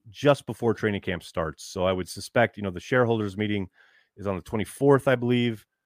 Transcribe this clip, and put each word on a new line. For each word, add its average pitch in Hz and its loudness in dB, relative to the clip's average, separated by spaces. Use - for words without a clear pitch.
just 139 2
before 117 0
training 101 -2
camp 87 -6
starts. - -6
So 92 -4
I 92 4
would 92 -4
suspect, - -2
you 104 -10
know, 98 -4
the 87 -10
shareholders 113 0
meeting 104 -2
is 95 -10
on 98 -2
the 87 -8
twenty-fourth, 135 2
I 131 6
believe. 120 0